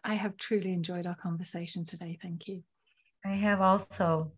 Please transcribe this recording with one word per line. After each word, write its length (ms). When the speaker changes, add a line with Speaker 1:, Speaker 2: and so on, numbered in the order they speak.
Speaker 1:
I 120
have 240
truly 340
enjoyed 340
our 80
conversation 720
today. 360
Thank 280
you. 140
Speaker 2:
I 100
have 280
also. 760